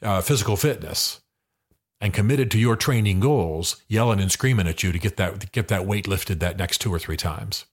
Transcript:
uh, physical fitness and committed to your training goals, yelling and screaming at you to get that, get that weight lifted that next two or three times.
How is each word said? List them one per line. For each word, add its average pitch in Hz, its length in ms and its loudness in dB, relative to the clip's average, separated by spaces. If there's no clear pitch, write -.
uh, 101 220 0
physical 104 340 2
fitness - 640 -2
and 104 140 0
committed 120 380 2
to 110 60 2
your 113 180 4
training 104 440 2
goals, 90 680 0
yelling 110 320 2
and 95 120 2
screaming 120 340 2
at 82 160 -2
you 92 80 2
to 87 80 -2
get - 200 -2
that, 95 340 -4
get 113 160 -2
that 95 160 0
weight 101 240 -2
lifted 92 320 -2
that 87 160 -2
next 92 220 -2
two 101 140 -2
or 85 60 -2
three 80 200 -6
times. 90 540 -6